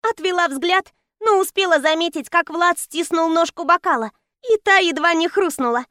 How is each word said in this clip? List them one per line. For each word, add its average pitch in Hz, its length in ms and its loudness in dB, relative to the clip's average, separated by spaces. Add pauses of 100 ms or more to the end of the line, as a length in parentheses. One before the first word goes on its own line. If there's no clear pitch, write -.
Отвела 339 460 -2
взгляд, 349 440 -2 (280)
но 427 180 2
успела 370 400 0
заметить, 320 500 -2
как 330 220 -2
Влад 349 280 0
стиснул 330 500 -2
ножку 330 360 -2
бокала, 294 460 0 (420)
и 440 120 6
та 392 140 4
едва 339 360 0
не 330 140 0
хрустнула. 254 640 -2